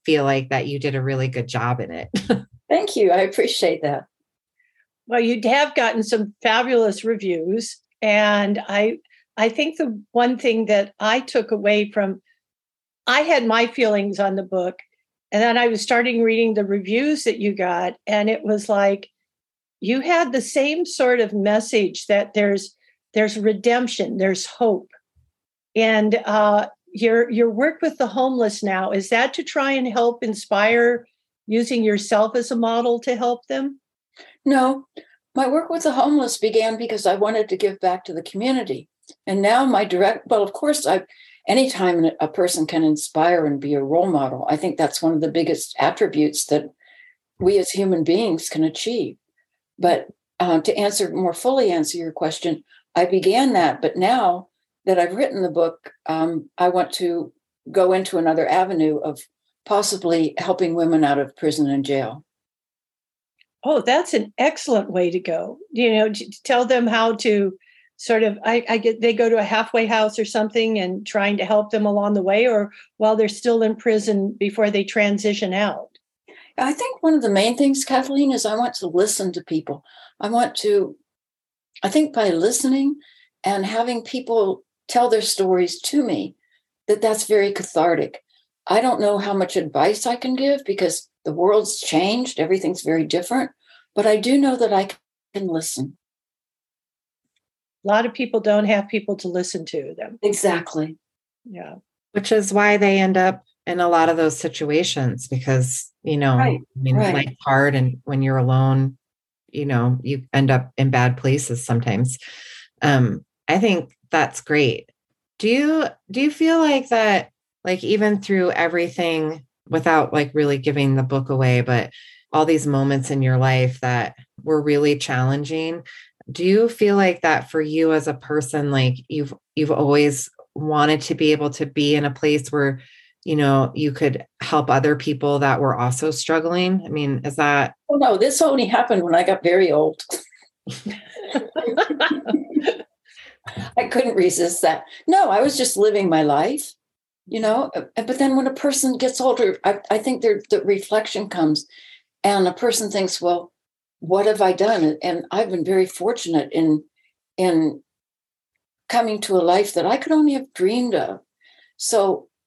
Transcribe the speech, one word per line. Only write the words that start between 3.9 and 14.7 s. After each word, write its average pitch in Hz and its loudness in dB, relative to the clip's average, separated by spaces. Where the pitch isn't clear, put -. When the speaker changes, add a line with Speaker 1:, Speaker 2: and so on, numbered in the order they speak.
Speaker 3:
Well, 233 0
you 233 0
have 285 2
gotten 226 0
some 214 -2
fabulous 226 0
reviews. 202 -4
And 208 2
I, 208 -2
I 220 2
think 302 -4
the 226 -4
one 240 0
thing 226 0
that 202 0
I 220 0
took 240 -4
away 208 0
from, 190 -2
I 262 2
had 302 2
my 226 2
feelings 208 0
on 190 0
the 196 -4
book, 180 -4